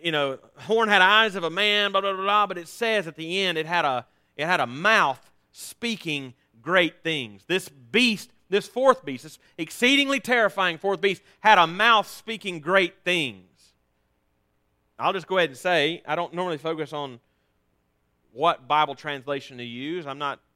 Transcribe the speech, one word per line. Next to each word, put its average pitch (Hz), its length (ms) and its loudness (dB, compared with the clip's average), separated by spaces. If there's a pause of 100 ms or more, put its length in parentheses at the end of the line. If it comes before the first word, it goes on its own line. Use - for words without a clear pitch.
you 170 100 -4
know, 139 280 -2 (200)
horn 226 280 0
had 208 140 6
eyes 208 340 4
of 190 80 -8
a 165 60 -2
man, 208 420 0
blah, 196 80 0
blah, 196 140 -2
blah, 190 100 -6
blah, 202 240 2
but 185 100 -6
it 170 100 -12
says 202 400 -2
at 160 80 -14
the 165 260 -6
end 180 160 -2
it 160 80 -2
had 165 180 0
a, 131 220 -2 (320)
it 143 80 -4
had 170 160 0
a 123 60 -2
mouth 156 640 0 (220)
speaking 151 840 -8 (280)
great 170 420 0
things. 123 440 -6
This 180 200 -2
beast, 156 640 -2 (180)
this 196 180 -2
fourth 262 360 2
beast, 135 200 -12
this 156 140 -20 (200)
exceedingly 269 640 2
terrifying 196 580 0
fourth 196 240 -2
beast, 190 200 -2 (200)
had 208 160 8
a 170 100 6
mouth 208 400 2
speaking 185 540 -10
great 180 420 0
things. 131 440 -2 (1500)
I'll 151 160 0
just 175 140 -8
go 185 120 0
ahead 165 100 2
and 131 80 -18
say, 165 500 0
I 151 80 -4
don't 160 180 -6
normally 175 260 -6
focus 156 340 -8
on 135 260 -10 (1120)
what 135 360 -2
Bible 147 280 2
translation 139 600 -10
to 120 60 -12
use. 143 440 -10
I'm 139 120 -10
not 143 200 -6 (160)